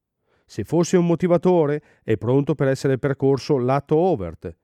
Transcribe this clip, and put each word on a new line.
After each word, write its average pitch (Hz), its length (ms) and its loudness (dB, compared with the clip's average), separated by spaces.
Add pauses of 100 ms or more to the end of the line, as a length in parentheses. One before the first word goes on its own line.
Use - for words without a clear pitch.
(460)
Se - 180 -10
fosse 165 320 0
un 175 120 2
motivatore, 170 760 0 (220)
è 110 140 -2
pronto 135 360 0
per 143 140 0
essere 135 320 -2
percorso 135 580 0
lato 135 380 0
overt. 95 680 -2